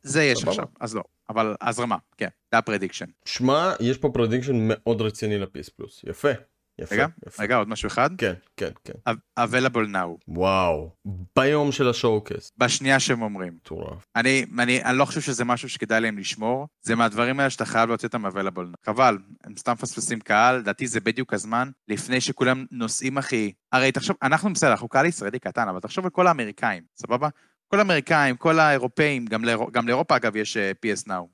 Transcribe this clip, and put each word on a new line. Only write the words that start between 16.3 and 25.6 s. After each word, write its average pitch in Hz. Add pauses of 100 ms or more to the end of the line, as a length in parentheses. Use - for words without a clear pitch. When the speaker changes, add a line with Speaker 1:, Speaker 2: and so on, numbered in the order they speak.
Speaker 1:
זה 113
מהדברים 117
האלה 135
שאתה -
חייב 113
להוציא 117
אותם 110
available 92
now. -
חבל, 113 (260)
הם 104
סתם -
מפספסים 117
קהל, 113
לדעתי 104
זה 110
בדיוק 113
הזמן, 113 (180)
לפני 123
שכולם 127
נוסעים, 127
אחי... 110 (200)
הרי 131
תחשוב, -
אנחנו 156
בסדר, 147
אנחנו 113
קהל 143
ישראלי 117
קטן, 117